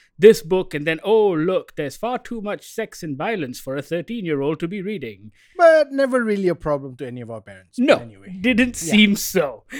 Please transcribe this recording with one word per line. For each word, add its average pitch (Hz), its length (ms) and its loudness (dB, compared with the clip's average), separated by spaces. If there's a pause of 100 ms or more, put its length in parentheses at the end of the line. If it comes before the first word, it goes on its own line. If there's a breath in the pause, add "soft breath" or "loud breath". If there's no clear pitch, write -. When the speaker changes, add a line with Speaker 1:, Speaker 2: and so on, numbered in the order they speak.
(200 soft breath)
Speaker 1:
this 220 220 8
book 185 320 -4
and 147 140 -6
then, 160 160 -2
"Oh, 214 280 2
look, 170 440 -2
there's 143 200 -8
far 240 220 -6
too 233 240 -12
much 196 260 -10
sex - 360 -12
and 151 120 -8
violence 160 440 -6
for 131 160 -10
a 143 80 -6
thirteen-year-old 160 760 -4
to 170 80 -6
be 196 140 -10
reading." 165 500 -10 (240 soft breath)
Speaker 2:
But 320 360 6
never 262 320 0
really 202 240 0
a 170 80 2
problem 139 420 -4
to 143 80 -10
any 123 160 -10
of 110 80 -12
our 110 120 -12
parents. 92 360 -18
Speaker 1:
No, 254 200 4
Speaker 2:
Anyway. 120 440 -16
Speaker 1:
didn't 240 400 2
Speaker 2:
Yeah. 165 120 -6
Speaker 1:
seem 214 220 8
so. 143 500 -4 (140 loud breath)